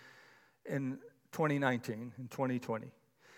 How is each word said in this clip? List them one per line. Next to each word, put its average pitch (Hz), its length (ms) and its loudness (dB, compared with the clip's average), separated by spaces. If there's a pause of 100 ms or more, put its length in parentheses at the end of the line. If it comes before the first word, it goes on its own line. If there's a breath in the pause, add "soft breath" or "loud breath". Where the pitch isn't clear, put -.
(640 soft breath)
in 135 340 -2 (320)
twenty 151 260 4
nineteen, 123 600 2
in 127 100 -8
twenty 127 320 0
twenty. 113 280 -2 (500 soft breath)